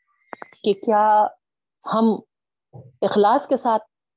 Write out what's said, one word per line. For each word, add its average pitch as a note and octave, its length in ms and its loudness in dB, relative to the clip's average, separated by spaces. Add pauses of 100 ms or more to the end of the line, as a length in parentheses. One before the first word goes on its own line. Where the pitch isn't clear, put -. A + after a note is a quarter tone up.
(640)
کہ G3+ 100 0
کیا G#3+ 500 2 (720)
ہم A3+ 120 0 (960)
اخلاص G#3 460 2
کے C4 100 -2
ساتھ A3 260 -2 (340)